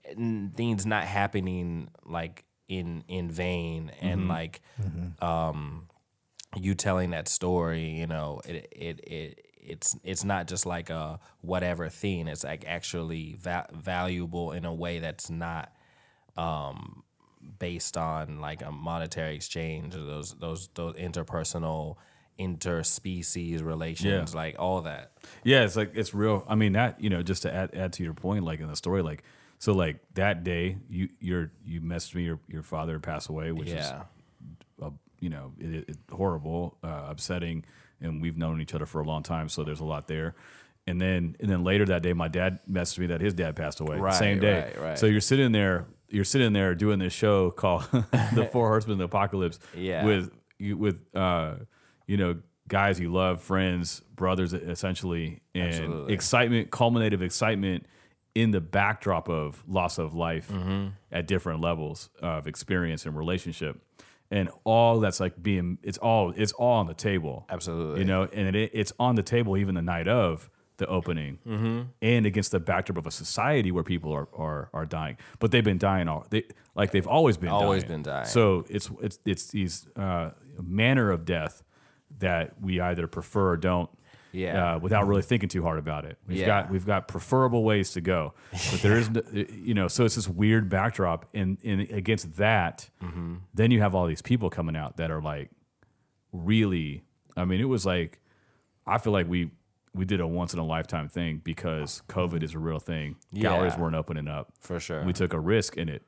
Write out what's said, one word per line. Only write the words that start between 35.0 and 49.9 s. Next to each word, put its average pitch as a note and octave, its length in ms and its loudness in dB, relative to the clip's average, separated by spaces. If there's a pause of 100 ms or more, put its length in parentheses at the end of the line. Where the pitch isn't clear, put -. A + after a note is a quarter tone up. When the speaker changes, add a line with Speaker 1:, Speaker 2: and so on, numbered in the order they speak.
Speaker 2:
you F2 100 -4
know, C#2 280 -10
it, D#2+ 300 -8
it, D2+ 80 -12 (140)
horrible, E2+ 720 -4
uh, D2 260 -8
upsetting, E2 560 -4 (360)
and D#2 200 -6
we've D#2+ 160 -4
known D#2+ 240 -2
each D#2 140 -8
other D2+ 120 -4
for D#2 140 -6
a D2+ 40 -4
long D#2 180 -4
time, D#2+ 260 -4
so D#2 160 -4
there's D2+ 160 -6
a D#2+ 40 -6
lot D2+ 240 -6
there. D#2+ 260 -4 (520)
And F2+ 140 -2
then, F2+ 400 0
and G#2+ 100 -2
then F2 140 2
later G2+ 220 4
that F2 160 2
day, F2+ 100 2
my E2+ 160 0
dad F#2 300 0 (120)
messaged F2+ 280 0
me F2+ 80 0
that E2+ 160 -2
his G2+ 100 2
dad E2 240 -2
passed D2+ 240 -6
away, D2+ 160 -2
the D2+ 60 -2
Speaker 1:
Right, F#2+ 120 4
Speaker 2:
same G2+ 260 4
day. F#2+ 240 4 (120)
Speaker 1:
right, - 60 -8
right. D#2 160 -4
Speaker 2:
So A2 80 6
you're G#2+ 160 6
sitting C3 300 4
there, F#2+ 340 4 (240)
you're G2+ 140 0
sitting B2 280 4
there F#2+ 220 4
doing G2+ 240 4
this F#2 160 0
show G2 380 6
called F2+ 360 2
<laughs> - 40 -2
The A2+ 600 2
Four A#2 160 4
Horsemen G#2+ 260 2
of G2 40 -2
the F#2 60 0
Apocalypse F#2+ 540 0 (160)
Speaker 1:
Yeah. F2+ 300 -2